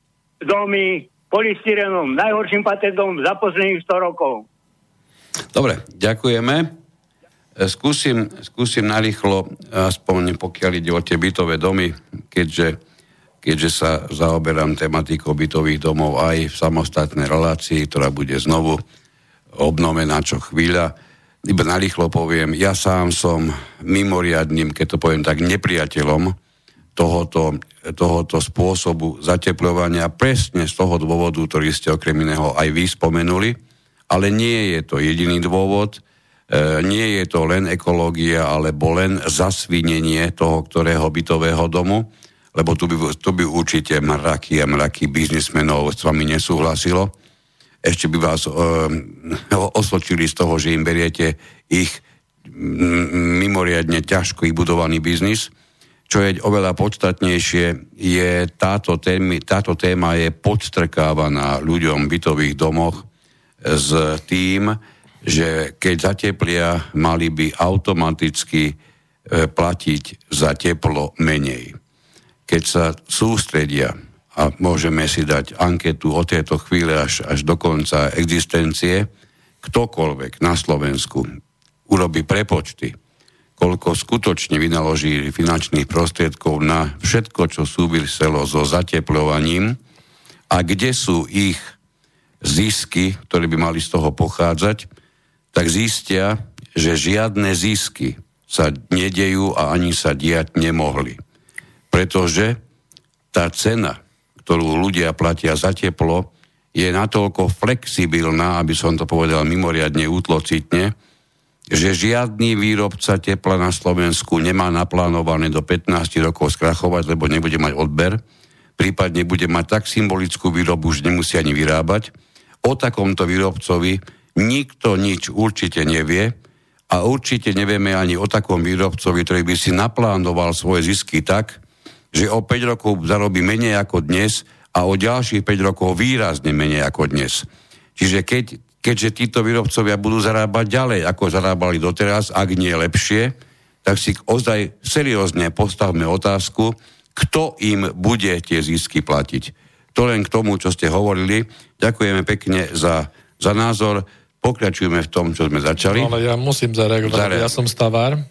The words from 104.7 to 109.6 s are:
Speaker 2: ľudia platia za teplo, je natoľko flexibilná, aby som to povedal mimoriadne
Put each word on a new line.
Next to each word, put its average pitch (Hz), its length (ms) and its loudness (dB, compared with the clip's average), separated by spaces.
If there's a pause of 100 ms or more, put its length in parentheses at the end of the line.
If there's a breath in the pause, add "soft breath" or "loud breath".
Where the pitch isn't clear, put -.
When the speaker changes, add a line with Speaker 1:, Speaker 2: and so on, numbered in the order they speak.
Speaker 2:
ľudia 85 320 0
platia 82 400 0
za 92 160 0
teplo, 90 640 -2 (400 soft breath)
je 90 160 0
natoľko 98 560 0
flexibilná, 85 1120 0
aby 82 160 0
som 82 240 0
to 78 80 -2
povedal 80 400 2
mimoriadne 80 640 0